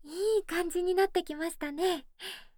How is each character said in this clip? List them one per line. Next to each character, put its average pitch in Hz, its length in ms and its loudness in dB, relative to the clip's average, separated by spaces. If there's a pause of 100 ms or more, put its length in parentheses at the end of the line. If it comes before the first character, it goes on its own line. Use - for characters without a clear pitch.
い 392 380 2
い - 40 -12
感 339 240 0
じ 359 140 0
に 359 100 2
な 381 120 6
っ - 20 -4
て 370 160 0
き 311 100 -8
ま 311 160 -4
し - 80 -10
た 294 140 -6
ね。 320 340 0 (520)